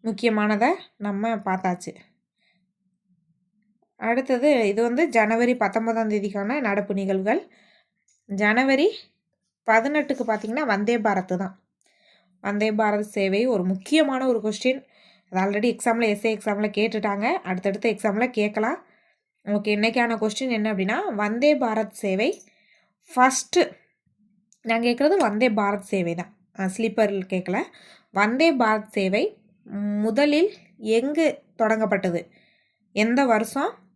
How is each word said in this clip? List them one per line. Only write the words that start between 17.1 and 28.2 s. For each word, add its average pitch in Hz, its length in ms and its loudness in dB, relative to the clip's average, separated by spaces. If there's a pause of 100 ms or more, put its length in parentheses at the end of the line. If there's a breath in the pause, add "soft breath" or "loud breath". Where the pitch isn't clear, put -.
அடுத்தடுத்த 202 680 -2
எக்ஸாமில் 220 400 -2
கேட்கலாம். 220 560 -2 (580 soft breath)
ஓகே, 208 300 -2
இன்னைக்கான 233 420 0
கொஸ்டின் 214 340 -4
என்ன 220 240 -2
அப்படின்னா 226 400 -2
வந்தே 233 440 2
பாரத் 220 320 -2
சேவை 208 520 -2 (680 soft breath)
ஃபஸ்ட்டு, 254 640 2 (880)
நான் 226 180 -2
கேட்குறது 254 360 2
வந்தே 233 320 2
பாரத் 202 440 0
சேவை 170 220 -2
தான். 170 220 -10 (220)
ஆ, 190 60 -4
ஸ்லீப்பரில் 202 640 0
கேட்கல. 185 340 -2 (480 loud breath)
வந்தே 262 460 2